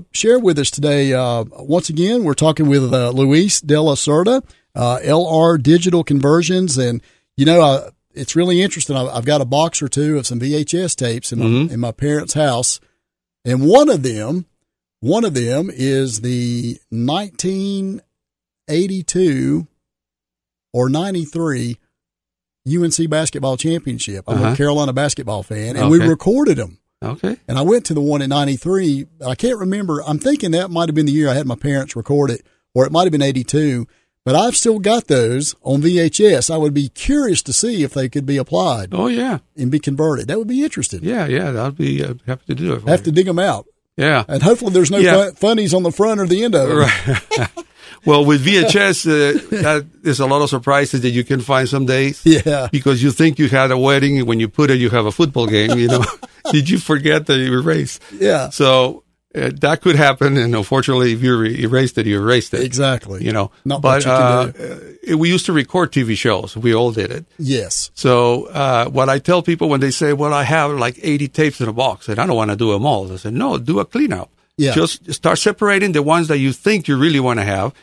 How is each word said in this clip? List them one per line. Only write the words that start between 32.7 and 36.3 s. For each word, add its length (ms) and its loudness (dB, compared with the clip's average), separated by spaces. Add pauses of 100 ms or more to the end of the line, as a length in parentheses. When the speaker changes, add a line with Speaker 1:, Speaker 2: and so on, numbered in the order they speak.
Speaker 1:
or 120 4
it 60 -4
might 120 4
have 80 2
been 100 0
eighty-two. 640 -2 (380)
But 100 0
I've 220 2
still 220 0
got 280 0
those 560 0
on 180 0
V 180 2
H 200 0
S. 300 4